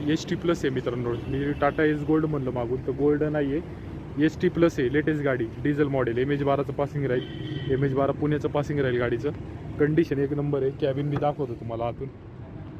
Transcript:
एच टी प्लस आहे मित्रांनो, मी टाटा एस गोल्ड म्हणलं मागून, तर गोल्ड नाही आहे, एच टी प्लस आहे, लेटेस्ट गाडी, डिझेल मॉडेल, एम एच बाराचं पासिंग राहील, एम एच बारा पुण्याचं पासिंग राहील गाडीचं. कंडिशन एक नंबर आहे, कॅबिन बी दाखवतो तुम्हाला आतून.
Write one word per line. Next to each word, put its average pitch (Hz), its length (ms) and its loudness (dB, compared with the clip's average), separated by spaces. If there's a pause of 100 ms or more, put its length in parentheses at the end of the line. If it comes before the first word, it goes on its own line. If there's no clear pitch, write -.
(120)
एच 156 180 0
टी 170 60 -2
प्लस 170 300 0
आहे 139 40 2
मित्रांनो, 123 400 -2
मी 135 420 -2
टाटा 143 320 2
एस 151 240 2
गोल्ड 156 180 4
म्हणलं 139 260 -2
मागून, 123 360 -2
तर 139 40 0
गोल्ड 147 320 2
नाही 147 320 0
आहे, - 340 -8 (360)
एच - 160 0
टी 180 80 6
प्लस 170 300 4
आहे, 123 140 2
लेटेस्ट 147 300 2
गाडी, 135 220 2 (180)
डिझेल 147 240 4
मॉडेल, 123 300 2
एम 135 140 2
एच 143 120 0
बाराचं 139 300 2
पासिंग 143 320 -2
राहील, 127 180 0 (480)
एम 135 120 2
एच 139 100 2
बारा 139 180 2
पुण्याचं 147 360 0
पासिंग 143 320 0
राहील 127 200 2
गाडीचं. 120 300 0 (500)
कंडिशन 151 400 4
एक 143 140 0
नंबर 143 280 0
आहे, 135 100 0 (100)
कॅबिन 143 280 0
बी 143 80 0
दाखवतो 143 360 -2
तुम्हाला 117 320 -4
आतून. 135 220 -6 (720)